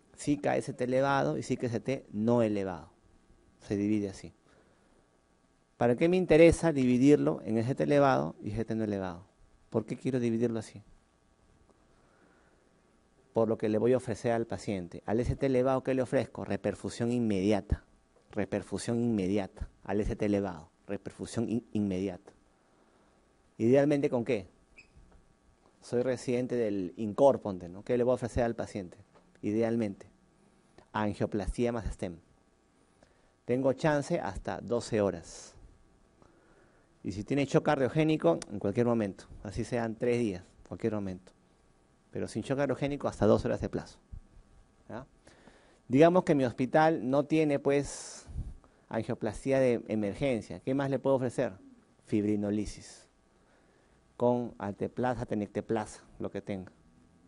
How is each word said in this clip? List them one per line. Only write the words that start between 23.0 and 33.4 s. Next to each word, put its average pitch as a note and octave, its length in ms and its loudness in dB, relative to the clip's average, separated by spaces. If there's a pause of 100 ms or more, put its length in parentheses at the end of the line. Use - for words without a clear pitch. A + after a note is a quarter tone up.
¿Idealmente C#3 500 4
con B2 160 -2
qué? G#2+ 240 -2 (1300)
Soy A#2+ 200 -2
residente B2 540 -2
del G2+ 400 -2
Incor, A2+ 440 4
ponte, F2+ 280 -6
¿no? F#2 160 -16
¿Qué B2 120 0
le A#2+ 60 2
voy B2 100 2
a - 20 4
ofrecer A#2+ 280 -2
al A#2 140 0
paciente? G#2 420 -10 (420)
Idealmente. A2+ 640 -2 (880)
Angioplastia G#2+ 800 -2
más A2+ 160 -6
stem. F2+ 300 -8 (1300)